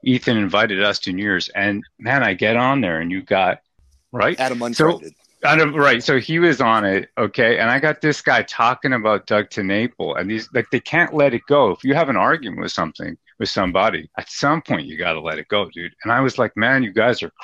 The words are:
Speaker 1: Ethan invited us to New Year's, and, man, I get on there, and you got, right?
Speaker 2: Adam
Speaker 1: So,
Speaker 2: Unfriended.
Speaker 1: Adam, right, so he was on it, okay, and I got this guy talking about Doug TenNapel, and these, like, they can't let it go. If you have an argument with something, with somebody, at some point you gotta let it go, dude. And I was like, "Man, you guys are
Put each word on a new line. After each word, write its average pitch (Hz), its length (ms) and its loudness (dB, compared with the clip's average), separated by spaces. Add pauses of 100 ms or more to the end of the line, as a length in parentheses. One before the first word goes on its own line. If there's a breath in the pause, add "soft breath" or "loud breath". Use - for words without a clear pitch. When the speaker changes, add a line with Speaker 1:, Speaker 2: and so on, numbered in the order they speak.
Speaker 1:
Ethan 123 360 2
invited 101 440 2
us 101 180 2
to 92 120 -6
New 92 100 -4
Year's, 95 280 -2
and, 101 340 -2 (140)
man, 127 240 0
I 104 100 0
get 107 240 0
on 131 240 2
there, 85 220 -2
and 85 100 -4
you 95 80 -6
got, 92 400 0 (500)
right? 123 300 -2
Speaker 2:
Adam 131 180 -2 (140)
Speaker 1:
So, 156 200 4
Speaker 2:
Unfriended. 80 220 -8 (300)
Speaker 1:
Adam, 151 320 2
right, 131 260 4
so 139 160 2
he 160 200 -2
was 156 240 2
on 113 240 4
it, 95 320 0
okay, 113 400 2
and 113 100 2
I 127 100 2
got 151 220 -2
this 151 220 -2
guy 123 220 2
talking 127 500 0
about 107 320 0
Doug 104 240 0
TenNapel, 98 680 -4
and 92 120 -4
these, 110 240 -6
like, 120 160 -2
they 123 100 0
can't 165 320 -2
let 143 220 2
it 117 120 -4
go. 135 260 4
If - 120 -8
you 135 80 2
have 151 160 2
an 120 80 0
argument 117 460 -2
with 87 100 -6
something, 85 460 -6 (200 soft breath)
with 104 120 -4
somebody, 92 680 0
at - 140 -12
some 147 320 -2
point 90 240 -6
you 90 100 -16
gotta 82 240 -4
let 78 180 -6
it 76 100 -14
go, 101 200 -2
dude. 87 260 -14 (100)
And 110 80 -2
I 123 80 2
was 135 180 -2
like, 113 180 -2
"Man, 127 260 2
you 104 120 -4
guys 110 280 2
are 85 100 -10 (120)